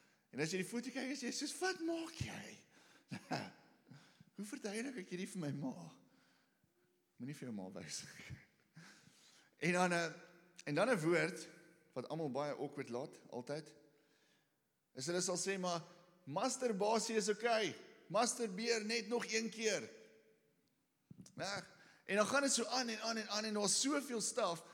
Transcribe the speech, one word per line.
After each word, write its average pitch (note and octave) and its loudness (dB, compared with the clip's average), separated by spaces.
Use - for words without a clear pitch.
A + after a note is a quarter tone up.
En B2+ -6
as D#3+ 2
jy F#3+ 0
die F3+ -2
foto A#3+ -4
kyk, C4+ -4
is C#4+ -6
jy A#3+ -4
soos, - -4
"Wat F#4 0
maak E4 -2
jy?" - -8
<laughs> - -6
"Hoe G3+ -8
verduidelik A3+ -6
ek F#3 -8
hierdie F#3 -4
vir F#3+ -6
my D3 -2
ma?" C#3+ -6
Moenie C3+ -8
vir B2+ -10
jou A2+ -6
ma F#2 -6
wys. F2+ -8
<laughs> - -14
En F3 6
dan, F3+ 6
eh, E3+ 2
en D3 0
dan G3+ 6
'n G#3+ 4
woord D#3+ 4
wat B2+ -4
almal D#3 -2
baie C#3+ 0
awkward C3+ -4
laat, B2 -4
altyd, C#3+ -6
is C3 -4
hulle F3 2
sal F3+ 0
sê, F#3+ 0
"Maar F3 0
masturbasie A3 2
is G3+ 4
okay. G#3+ 4
Masturbeer A3+ 2
net A3 0
nog A3+ 2
een A3 2
keer." G3 0
Né? F#3+ -4
En G3 0
dan G#3 6
gaan C4 4
dit C#4 4
so A#3 4
aan A#3+ 0
en A3 -4
aan A3+ -2
en G#3+ -4
aan, G#3 0
en G#3+ -2
daar's G#3 4
soveel C4+ 2
stuff. F#3 0